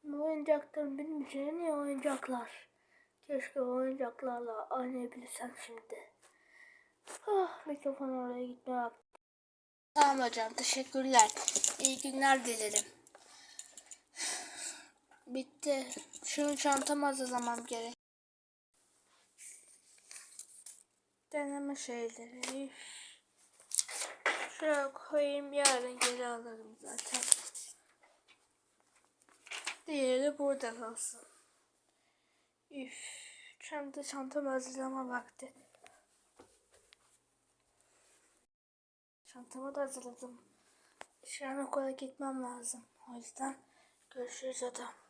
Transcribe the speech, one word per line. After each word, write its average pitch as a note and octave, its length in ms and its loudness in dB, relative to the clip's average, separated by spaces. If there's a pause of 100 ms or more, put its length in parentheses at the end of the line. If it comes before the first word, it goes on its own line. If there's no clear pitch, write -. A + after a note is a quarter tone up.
Ama D4 200 -2
oyuncaklarım D4 720 2
benim D4+ 240 -4
için C#4 240 -4
en D#4 100 -2
iyi E4+ 160 0
oyuncaklar. C#4 960 -2 (580)
Keşke C#4 340 -2
oyuncaklarla B3 1080 0
oynayabilsem B3 840 -4 (140)
şimdi. - 440 -14 (1160)
Ah, G4 400 2
mikrofon C#4 420 -2
oraya B3 380 -2
gitme B3 280 -6
vakti. - 460 -4 (760)
Tamam C#4 320 8
hocam, A3+ 260 0
teşekkürler. C4 760 6 (500)
İyi C4 200 6
günler C4+ 440 6
dilerim. A3 440 2 (2500)
Bitti. C4 600 0 (380)
Şunu D4 320 2
çantama C#4+ 500 4
hazırlamam B3 600 0
gerek. A#3 280 -4 (3500)
Deneme C#4+ 440 -2
şeyleri. B3 960 -6 (1900)
Şuraya C#4+ 300 4
koyayım, C#4+ 600 0
yarın B3+ 460 4
geri B3 280 0
alırım A3+ 540 -8
zaten. A#3+ 400 -4 (2750)
Diğeri C#4 520 4
burada C4+ 360 2
kalsın. A#3 460 -6 (1500)
Üf, C4 240 -10 (640)
çanta, C#4+ 420 -6
çantamı C#4 460 -2
hazırlama C4 600 -2
vakti. B3 460 -8 (3750)
Çantamı C4 480 -8
da C#4+ 60 -2
hazırladım. B3 600 -6 (840)
Şu - 220 -8
an C4+ 120 -2
okula C4+ 320 0
gitmem C4+ 520 -6
lazım. B3 420 -8 (240)
O A#3+ 80 -12
yüzden C4+ 400 -6 (540)
görüşürüz B3+ 520 -6
adam. B3 320 -6 (160)